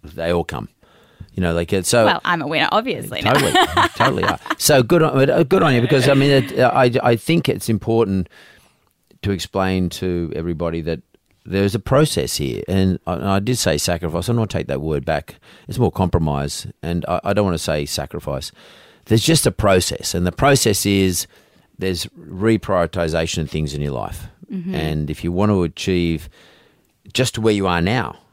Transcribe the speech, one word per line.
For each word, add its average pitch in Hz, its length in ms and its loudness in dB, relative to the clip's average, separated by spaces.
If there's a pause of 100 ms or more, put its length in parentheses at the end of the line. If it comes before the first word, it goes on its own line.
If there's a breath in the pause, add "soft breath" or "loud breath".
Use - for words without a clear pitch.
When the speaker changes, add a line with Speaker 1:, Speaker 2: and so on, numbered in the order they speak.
Speaker 1:
they 82 280 -6
all 87 140 0
come. 57 240 -8 (640 soft breath)
You 95 80 -4
know, 85 100 0
like, 85 200 -2
uh, 95 100 0
so 117 220 4
Speaker 2:
Well, 175 200 2
I'm 165 160 0
a 131 60 -6
winner, 151 240 0
obviously. 226 500 -4
Speaker 1:
Totally, - 300 2
Speaker 2:
<laughs> 339 440 2
Speaker 1:
totally - 280 0
are. - 160 -2 (180)
So 139 240 4
good 156 220 4
on, 135 260 4
uh, 165 140 4
good 185 180 4
on 147 140 4
you, 120 60 4
because, 127 280 4
I 139 60 6
mean, 139 160 4
it, 135 260 2
uh, 120 160 4
I, 131 160 6 (140)
I 120 120 4
think - 320 0
it's 95 220 -4
important 104 600 2 (920 soft breath)
to 101 100 -2
explain 92 580 -2
to 87 460 -4
everybody 82 460 -4
that 80 200 -4 (440)
there's 98 300 0
a 110 40 0
process 131 580 0
here, 62 300 -4
and 95 380 2
I, 90 80 -4
and 69 160 -6
I 98 100 2
did 117 200 -2
say 78 180 0
sacrifice. 85 500 -2
I'm 120 100 0
gonna 113 100 0
take 76 200 -4
that 67 140 -4
word 73 240 -2
back. 73 300 -4 (320 loud breath)
It's 95 100 -8
more 117 140 2
compromise, 78 720 0 (160)
and 85 260 -4
I, 87 180 0
I 98 80 0
don't 104 120 2
wanna 87 140 0
say 76 260 -2
sacrifice. 71 640 -8 (540 loud breath)
There's 110 180 2
just 160 240 2
a 107 40 2
process, - 640 0
and 90 140 0
the 87 60 -2
process 135 520 2
is 95 420 2 (520 soft breath)
there's 92 280 -4 (440)
reprioritisation 85 880 0
of 76 100 -4
things 78 240 -4
in 73 80 -6
your 71 120 -4
life. 52 340 -10 (240)
Speaker 2:
Mm-hmm. 185 240 -8
Speaker 1:
And 76 340 -4
if 76 140 -8
you 87 80 -2
want 101 200 2
to 95 120 2
achieve 85 680 -2 (840 soft breath)
just - 240 -2
where 110 160 2
you 98 140 2
are 87 140 2
now 101 360 -2 (160)